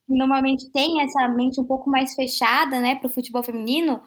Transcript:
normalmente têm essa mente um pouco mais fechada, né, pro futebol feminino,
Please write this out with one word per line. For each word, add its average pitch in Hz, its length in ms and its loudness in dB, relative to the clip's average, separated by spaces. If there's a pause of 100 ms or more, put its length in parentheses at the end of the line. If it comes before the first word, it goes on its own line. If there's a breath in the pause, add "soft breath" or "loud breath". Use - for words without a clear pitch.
normalmente 262 640 2
têm 302 300 2
essa 269 260 0
mente 247 320 0
um 254 40 0
pouco 262 240 -2
mais 269 280 0
fechada, 262 640 0
né, 247 160 2
pro 254 120 -4
futebol 240 360 -4
feminino, 247 640 -2